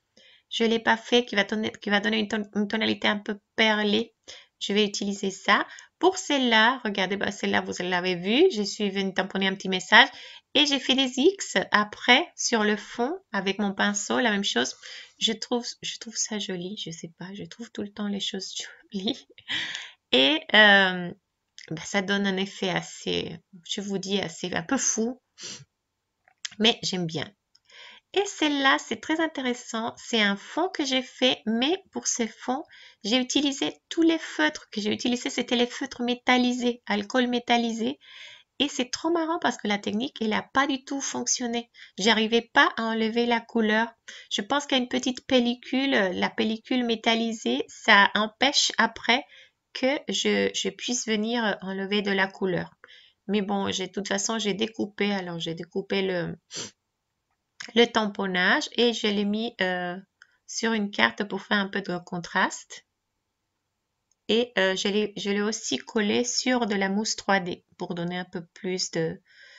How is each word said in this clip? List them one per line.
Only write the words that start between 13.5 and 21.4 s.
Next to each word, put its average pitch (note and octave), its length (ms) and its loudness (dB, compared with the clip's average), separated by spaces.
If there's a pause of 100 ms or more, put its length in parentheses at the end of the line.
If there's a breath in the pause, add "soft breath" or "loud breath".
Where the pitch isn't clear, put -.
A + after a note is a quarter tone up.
mon G3+ 140 0
pinceau, G#3 460 0
la A#3+ 120 2
même G3+ 120 0
chose. A#3+ 320 0 (440 loud breath)
Je A3 120 0
trouve, A#3 340 -4 (180)
je - 160 -8
trouve A3 160 -14
ça - 240 -4
joli, F#3 440 -8
je - 60 -8
sais E3 300 -12
pas, F3+ 160 -12
je F#3 80 -12
trouve A3 280 -16
tout G#3+ 120 -8
le G3+ 100 -10
temps G#3 140 -6
les G3+ 120 -4
choses - 360 -8 (180)
<laughs> - 180 -20
jolies. G#3 360 -6 (840 loud breath)
Et, C#4 300 4 (140)
euh, F#3+ 560 6 (580)